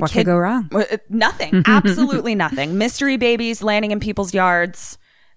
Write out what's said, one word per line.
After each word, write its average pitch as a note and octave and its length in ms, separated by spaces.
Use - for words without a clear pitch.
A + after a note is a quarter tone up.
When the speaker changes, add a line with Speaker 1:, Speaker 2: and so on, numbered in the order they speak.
Speaker 1:
What D#3 80
Speaker 2:
kid - 100
Speaker 1:
could A3 60
go F3 120
wrong? G3 340
Speaker 2:
Uh, G3+ 120
nothing. G#3 560
Speaker 1:
<laughs> - 20
Speaker 2:
Absolutely A#3+ 680
nothing. D#3 440
Mystery C4+ 380
babies A#3 460
landing G#3 280
in G#3 100
people's G3+ 340
yards. F3+ 640